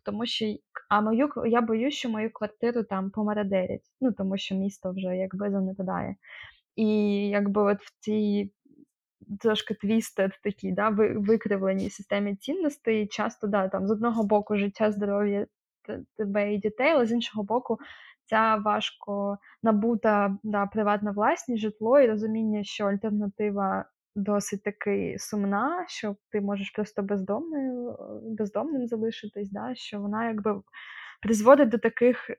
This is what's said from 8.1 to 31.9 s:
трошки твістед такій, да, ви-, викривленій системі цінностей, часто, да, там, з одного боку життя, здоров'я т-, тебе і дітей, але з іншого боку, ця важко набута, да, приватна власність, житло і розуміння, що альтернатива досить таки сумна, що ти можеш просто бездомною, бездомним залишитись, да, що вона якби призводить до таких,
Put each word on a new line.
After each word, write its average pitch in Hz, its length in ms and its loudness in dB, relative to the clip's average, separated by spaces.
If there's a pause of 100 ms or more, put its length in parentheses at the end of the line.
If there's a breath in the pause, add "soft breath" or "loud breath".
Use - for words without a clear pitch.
трошки 214 340 0
твістед 202 580 0 (100)
такій, 190 300 -4
да, 202 160 2
ви-, 214 300 2
викривленій 202 720 0
системі 202 460 -4
цінностей, 269 680 -2
часто, 220 400 -4
да, 202 220 2
там, 190 180 -2
з 202 40 2
одного 226 340 0
боку 208 320 2
життя, 208 360 0
здоров'я 202 540 0 (400)
т-, 190 140 -8 (160)
тебе 208 380 0
і 208 40 0
дітей, 233 340 2
але 254 140 4
з 220 60 0
іншого 226 320 -2
боку, 226 340 -2 (480 loud breath)
ця 220 300 2
важко 202 840 -2 (240 soft breath)
набута, 208 800 2
да, 208 240 -2
приватна 208 440 0
власність, 226 520 0
житло 220 380 4
і 262 60 8
розуміння, 220 580 0
що 208 200 -6
альтернатива 202 1000 -2 (320)
досить 202 460 -2
таки 202 560 -4
сумна, 214 720 -2
що 208 280 -8 (140)
ти 208 100 -2
можеш 196 300 -4
просто 208 320 -4
бездомною, 240 920 -4 (420)
бездомним 240 480 -2
залишитись, 220 640 -4
да, 226 240 -6
що - 260 -10
вона 214 280 -2
якби 208 320 -2 (640 loud breath)
призводить 226 460 8
до 220 100 0
таких, 233 600 2